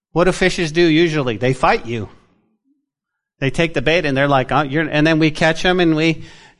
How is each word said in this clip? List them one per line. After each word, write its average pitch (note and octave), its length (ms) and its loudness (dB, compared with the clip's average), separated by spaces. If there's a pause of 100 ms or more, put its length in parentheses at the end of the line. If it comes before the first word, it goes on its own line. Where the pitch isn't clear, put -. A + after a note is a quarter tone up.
(140)
What E3 100 2
do F3+ 80 2
fishes F3 400 -2
do F3 120 2
usually? D#3 540 2
They B2+ 160 0
fight D3+ 320 0
you. A#2 240 -8 (1300)
They C3+ 100 -2
take E3 240 -2
the C#3+ 80 -2
bait D#3 240 0
and C3+ 100 -2
they're C#3 140 2
like, C3 240 0
"Oh, C#3+ 80 2
you're," D3 280 -2
and D3+ 160 2
then D#3+ 140 2
we D#3+ 100 2
catch E3 360 0
'em F3+ 160 2
and E3 120 2
we D#3 300 -2 (360)